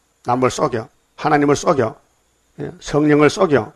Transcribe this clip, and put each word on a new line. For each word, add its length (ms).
남을 260
속여. 380
하나님을 400
속여. 400
예, 100
성령을 500
속여. 460